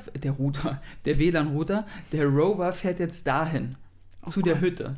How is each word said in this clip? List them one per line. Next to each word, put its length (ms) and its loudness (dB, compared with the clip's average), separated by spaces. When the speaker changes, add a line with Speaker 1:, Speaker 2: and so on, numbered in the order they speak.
Speaker 1:
der 120 0
Router, 480 -2
<laughs> 120 -12
der 140 2
W 120 6
lan-Router, 540 0
der 160 2
Rover 460 4
fährt 260 -2
jetzt 260 -4
dahin, 500 0
Speaker 2:
Oh 40 -8
Speaker 1:
zu 120 0
der 140 4
Speaker 2:
Gott. 80 0
Speaker 1:
Hütte. 340 0